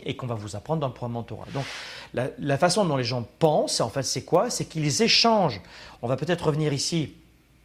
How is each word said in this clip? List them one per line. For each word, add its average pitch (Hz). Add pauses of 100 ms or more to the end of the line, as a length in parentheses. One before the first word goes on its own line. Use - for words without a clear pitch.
et 123
qu'on 131
va 117
vous 104
apprendre 151
dans 143
le 117
programme 120
mentorat. -
Donc, 135 (480)
la, 123 (100)
la 139
façon 175
dont 151
les 127
gens 120 (120)
pensent, 160
en 120
fait, 135
c'est -
quoi ? 196
C'est -
qu'ils 151
échangent. 202 (400)
On 120
va 131
peut-être 170
revenir 151
ici, 143 (520)